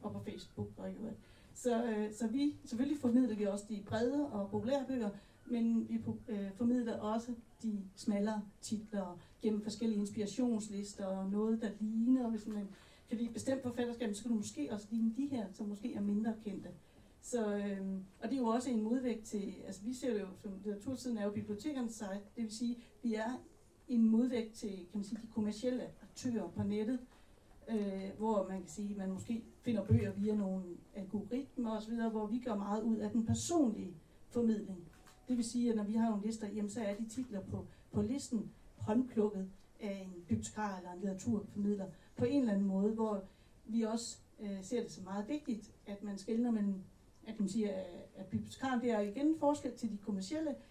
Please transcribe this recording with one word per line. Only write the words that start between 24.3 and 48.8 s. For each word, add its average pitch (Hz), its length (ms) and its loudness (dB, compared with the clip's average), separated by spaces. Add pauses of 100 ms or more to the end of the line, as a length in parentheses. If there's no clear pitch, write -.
til, 214 160 -6
kan 185 240 -8
man 202 100 -2
sige, 220 180 -6
de - 120 -10
kommercielle 226 480 0 (200)
aktører 220 460 -2
på 208 140 -4
nettet, 220 360 2 (720)
øh, 202 340 0 (160)
hvor 214 300 4
man 190 120 -4
kan 180 80 -10
sige, 202 260 -6
man 190 160 -2
måske 226 340 -4 (180)
finder 214 220 2
bøger 202 280 6
via 202 220 2
nogle 190 280 0 (320)
algoritmer 220 760 -4
og 214 120 -2
så 220 80 -8
videre, 226 200 2
hvor 214 160 0
vi 220 120 0
gør 240 180 -2
meget 202 260 0
ud 220 140 4
af 214 140 0
den 226 160 2
personlige 226 680 4 (340)
formidling. 208 500 2 (500)
Det 254 80 2
vil 233 80 2
sige, 240 260 2
at 220 60 2
når 208 80 2
vi 208 100 0
har 226 160 6
nogle 208 160 0
lister, 220 220 -2
jamen, 208 220 -2
så 240 100 -4
er 202 140 0
de 220 140 -4
titler 220 320 -6
på, - 260 -6 (260)
på 208 100 4
listen 220 480 -2 (260)
håndplukket 214 720 2 (320)
af 196 260 -6
en 175 220 -12
bibliotekar 214 480 -2
eller 180 160 -10
en 180 60 -10
litteraturformidler 202 880 -2 (300)
på 247 80 4
en 277 160 4
eller 233 120 4
anden 196 160 4
måde, 196 260 4
hvor 214 280 0 (440)
vi 226 160 2
også, 226 360 -2 (220)
øh, 202 220 -4
ser 240 200 0
det - 100 -6
som 190 120 -12
meget 202 240 -4
vigtigt, 285 420 -4 (160)
at 202 160 -8
man 202 160 -4
skelner 233 320 2
mellem, 202 240 2 (520)
at 220 140 -4
man 190 80 4
siger, 208 200 2
at, 185 480 -6
at 190 100 -10
bibliotekaren, 240 540 -2